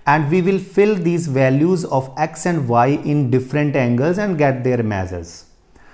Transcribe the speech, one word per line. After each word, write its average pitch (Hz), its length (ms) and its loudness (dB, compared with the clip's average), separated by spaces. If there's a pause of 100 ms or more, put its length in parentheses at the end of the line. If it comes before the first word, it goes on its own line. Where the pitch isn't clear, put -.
and 143 240 2
we 180 120 2
will 190 180 0
fill 208 360 2
these 170 320 -2
values 139 580 2
of 135 320 -4
X 160 280 -4
and 165 220 0
Y 120 200 4
in 147 420 0
different 135 460 0
angles 131 420 2
and 202 200 -2
get 127 280 0
their 123 180 0
measures. 92 640 -6 (480)